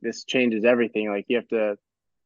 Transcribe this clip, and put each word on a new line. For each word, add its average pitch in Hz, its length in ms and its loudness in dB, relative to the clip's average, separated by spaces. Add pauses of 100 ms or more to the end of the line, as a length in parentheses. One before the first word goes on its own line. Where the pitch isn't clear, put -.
this 113 240 -8
changes 117 400 0
everything. 113 440 2
Like, 101 200 -4
you 120 80 2
have 107 120 -4
to, 107 280 -2 (480)